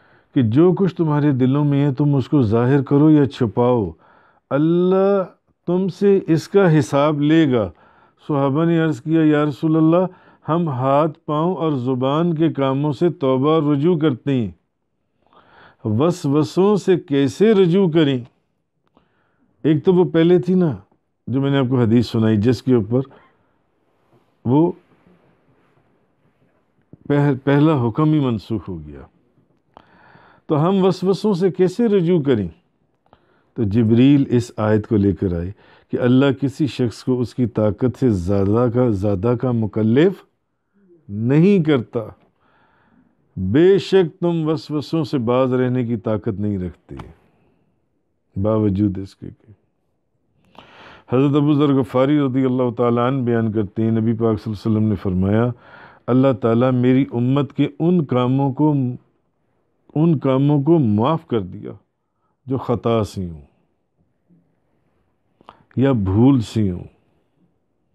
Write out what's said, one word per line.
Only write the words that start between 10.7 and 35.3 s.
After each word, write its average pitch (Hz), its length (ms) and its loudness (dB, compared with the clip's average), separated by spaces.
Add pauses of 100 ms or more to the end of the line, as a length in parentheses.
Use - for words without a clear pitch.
पाँव 156 460 -4
और 151 240 -4
ज़ुबान 135 540 -2
के 160 160 0
कामों 139 440 -2
से 170 180 -2
तौबा 131 400 0
और 160 140 2
रुजू 147 320 0
करते 143 360 -2
हैं, 110 220 -4 (1300)
वसवसों 156 920 0
से 185 200 0
कैसे 143 560 0
रुजू 190 360 2
करें?" 139 380 0 (1400)
एक 147 180 0
तो 190 80 4
वो 175 120 4
पहले 165 360 2
थी 185 140 -2
ना, 156 280 0 (480)
जो 135 100 -2
मैंने 139 180 0
आपको 131 180 0
हदीस 117 320 2
सुनाई, 110 280 0
जिसके 123 380 0
ऊपर 123 440 -2 (1300)
वो 151 300 2 (2250)
पह-, 143 260 2
पहला 143 380 2
हुक्म 147 400 0
ही 151 80 2
मनसूख 113 480 -4
हो 90 80 -10
गया। 71 320 -18 (1400)
तो 160 60 -2
हम 180 280 0
वसवसों 190 520 0
से 175 160 0
कैसे 185 360 0
रजू 180 340 2
करें? 110 300 0 (1080)
तो 120 80 -2
जिब्रील 120 680 4
इस 120 280 -2
आयत 107 280 0
को 110 100 0
लेकर 98 380 0